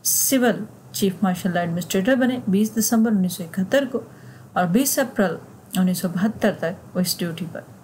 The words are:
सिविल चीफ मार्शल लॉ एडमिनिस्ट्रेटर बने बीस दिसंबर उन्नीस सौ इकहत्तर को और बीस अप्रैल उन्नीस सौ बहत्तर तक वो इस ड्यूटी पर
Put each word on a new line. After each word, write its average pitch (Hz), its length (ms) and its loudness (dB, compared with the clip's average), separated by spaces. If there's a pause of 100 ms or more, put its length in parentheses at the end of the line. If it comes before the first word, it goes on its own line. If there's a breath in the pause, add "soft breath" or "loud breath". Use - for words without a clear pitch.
सिविल - 640 2 (260)
चीफ 196 300 0
मार्शल 180 280 0
लॉ 175 100 0
एडमिनिस्ट्रेटर 180 540 0
बने 247 340 0
बीस 214 260 2
दिसंबर 226 360 2
उन्नीस 185 260 0
सौ 180 60 -8
इकहत्तर 196 420 0
को - 180 -6 (540 loud breath)
और 180 100 2
बीस 262 320 2
अप्रैल 196 380 0 (420)
उन्नीस 185 220 2
सौ 185 80 -2
बहत्तर 202 420 0 (100)
तक 170 160 -6 (180)
वो 180 60 0
इस 180 180 -2
ड्यूटी 170 260 -6
पर - 220 -12 (160)